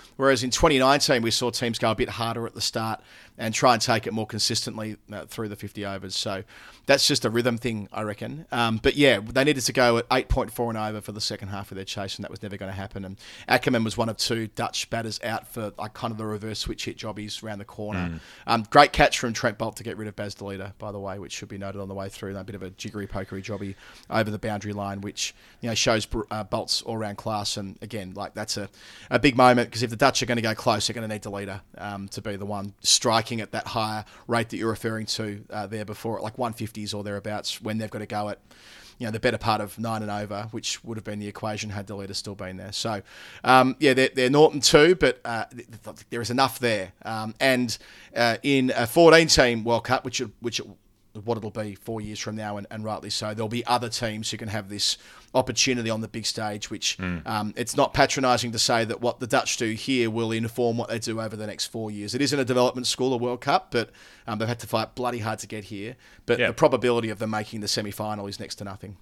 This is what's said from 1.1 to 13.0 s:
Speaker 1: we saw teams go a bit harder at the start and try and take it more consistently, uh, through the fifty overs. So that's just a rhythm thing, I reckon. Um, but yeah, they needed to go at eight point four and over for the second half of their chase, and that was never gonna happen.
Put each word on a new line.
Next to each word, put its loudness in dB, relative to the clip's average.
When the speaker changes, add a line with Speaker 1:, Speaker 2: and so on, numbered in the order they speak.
Speaker 1:
we 2
saw 0
teams -2
go 2
a 2
bit -2
harder -4
at -10
the -8
start -2
and -2
try 8
and 4
take 2
it -6
more -4
consistently, -4
uh, -10
through -8
the -10
fifty -10
overs. -8
So -4
that's 6
just 2
a 2
rhythm 2
thing, -4
I -6
reckon. -8
Um, 2
but 4
yeah, 8
they 2
needed 2
to 0
go 6
at 0
eight 2
point 0
four -2
and -4
over -4
for -10
the -8
second -6
half -8
of -12
their -8
chase, -6
and -8
that -10
was -14
never -8
gonna -8
happen. -8